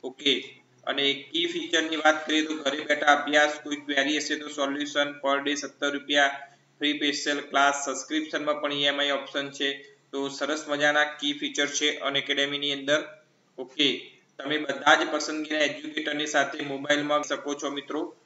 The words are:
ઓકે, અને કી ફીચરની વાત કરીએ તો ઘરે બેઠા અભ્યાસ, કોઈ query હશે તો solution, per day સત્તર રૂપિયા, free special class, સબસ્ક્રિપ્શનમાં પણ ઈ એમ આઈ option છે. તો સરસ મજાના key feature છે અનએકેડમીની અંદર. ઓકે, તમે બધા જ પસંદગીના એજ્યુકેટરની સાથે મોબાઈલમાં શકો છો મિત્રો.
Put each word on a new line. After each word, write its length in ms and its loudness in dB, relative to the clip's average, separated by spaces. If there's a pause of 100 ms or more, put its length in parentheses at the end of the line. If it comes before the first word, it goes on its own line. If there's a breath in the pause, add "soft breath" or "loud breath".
ઓકે, 540 -2 (280)
અને 280 0
કી 320 -4
ફીચરની 500 -2
વાત 300 4
કરીએ 160 2
તો 120 -2
ઘરે 260 -2
બેઠા 260 2
અભ્યાસ, 480 6 (100)
કોઈ 120 -4
query 400 0
હશે 200 -2
તો 120 -8
solution, 600 0
per 360 0
day 100 0
સત્તર 380 -4
રૂપિયા, 560 2 (300 loud breath)
free 180 0
special 440 -2
class, 460 2
સબસ્ક્રિપ્શનમાં 760 -2
પણ 120 -2
ઈ 100 -2
એમ 180 2
આઈ 100 2
option 400 -4
છે. 460 -6 (160)
તો 160 -4
સરસ 400 -4
મજાના 360 4
key 280 -4
feature 340 -2
છે 320 0
અનએકેડમીની 760 -2
અંદર. 520 -2 (340)
ઓકે, 540 -2 (260)
તમે 200 -2
બધા 360 4
જ 160 2
પસંદગીના 480 -2
એજ્યુકેટરની 680 -2
સાથે 340 2
મોબાઈલમાં 600 0
શકો 320 -2
છો 160 -4
મિત્રો. 560 -6